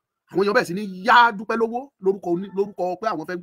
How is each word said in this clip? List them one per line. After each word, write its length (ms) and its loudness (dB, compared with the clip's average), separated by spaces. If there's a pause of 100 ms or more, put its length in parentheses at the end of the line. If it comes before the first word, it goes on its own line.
(300)
Àwọn 140 0
èèyàn 100 0
bẹ̀rẹ̀ 120 4
sí 80 -6
ní 320 -8
yá 260 6
Dúpẹ́ 260 -4
lówó 320 -2 (100)
lórúkọ 300 0
oní-, 240 -2
lórúkọ 460 -4
pé 80 -2
àwọn 180 -6
fẹ́, 160 -8